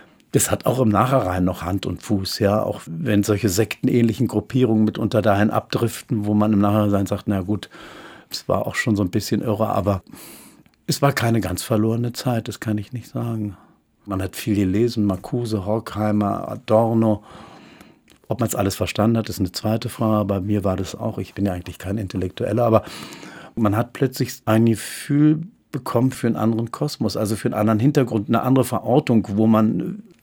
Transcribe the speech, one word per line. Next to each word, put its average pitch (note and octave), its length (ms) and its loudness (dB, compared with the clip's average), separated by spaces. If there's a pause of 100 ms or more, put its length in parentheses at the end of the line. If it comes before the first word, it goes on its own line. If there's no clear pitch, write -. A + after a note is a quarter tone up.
(300)
das - 200 2
hat - 140 -4
auch B2 160 0
im A#2+ 80 4
Nachhinein G2+ 560 2
noch F2+ 160 -2
Hand F#2 240 -4
und F2 160 -6
Fuß, F#2+ 380 -4
ja, G#2+ 240 2
auch - 240 -4
wenn C#3 380 0
solche G#2 260 2
sektenähnlichen A2+ 800 2
Gruppierungen A2 560 2
mitunter G#2+ 360 0
dahin G2+ 300 4
abdriften, - 760 -2
wo G#2 80 0
man G#2+ 220 4
im G2 60 4
Nachhinein G2+ 440 2
sagt, F#2+ 220 -4
„Na G2 160 0
gut, G#2+ 260 -4 (640)
es - 180 -8
war - 180 0
auch - 80 -6
schon A2 220 0
so G2+ 60 2
ein - 80 0
bisschen - 320 -2
irre“, A2 260 0
aber G2 340 0 (840)
es - 160 -2
war C#3 100 4
keine A#2 300 0
ganz F2 200 -4
verlorene A2+ 520 0
Zeit, A#2 340 -4
das G#2+ 120 -12
kann G#2+ 180 -2
ich G#2+ 160 -10
nicht A2+ 140 -12
sagen. A2 500 -6 (480)
Man F#2+ 160 -4
hat F#2+ 140 -8
viel A2 180 -2
gelesen, G#2 500 2
Marcuse, G#2 600 -2
Horkheimer, G#2 840 -2
Adorno. A2+ 720 2 (1080)
Ob G#2+ 120 -4
man's A2 140 -2
alles G2 200 0
verstanden G#2+ 440 0
hat, G#2+ 100 -4
ist G#2 120 -6
eine F#2 120 -2
zweite A2 380 -4
Frage. G#2+ 340 0
Bei G2 160 0
mir G2+ 240 0
war F#2+ 120 2
das F#2 180 -6
auch, A2+ 240 -6
ich G2 160 -10
bin G2+ 100 -2
ja G2 80 0
eigentlich F2+ 240 -10
kein G2 220 -6
Intellektueller, G2 640 -2
aber A2+ 180 6 (720)
man G#2+ 220 2
hat A#2 160 -2
plötzlich - 540 -4
ein A2+ 180 6
Gefühl D3 800 2 (280)
bekommen B2+ 420 0
für B2 160 -2
einen A2+ 80 0
anderen A2+ 360 0
Kosmos, A2+ 460 -4
also G#2+ 180 -2
für A#2+ 120 -4
einen - 60 -2
anderen G#2+ 260 2
Hintergrund, A#2+ 480 2
eine A2+ 120 2
andere B2+ 240 4
Verortung, A#2 680 2
wo G#2+ 140 2
man, A2 560 2 (200)